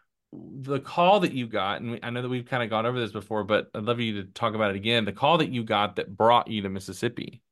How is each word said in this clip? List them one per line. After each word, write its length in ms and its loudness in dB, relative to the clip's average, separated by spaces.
the 480 -6
call 400 4
that 140 0
you 120 -4
got. 360 -4
And 100 -6
we, 100 -8
I 80 -8
know 120 -6
that 80 -4
we've 180 -4
kinda 200 -2
gone 180 0
over 140 0
this 120 -2
before, 320 -4
but 320 2
I'd 80 -6
love 160 0
you 240 -4
to 80 -16
talk 240 -2
about 160 2
it 60 -4
again. 260 2
The 80 -4
call 280 4
that 100 0
you 140 -4
got 340 0
that 180 -6
brought 320 6
you 140 -4
to 80 -4
Mississippi. 720 -6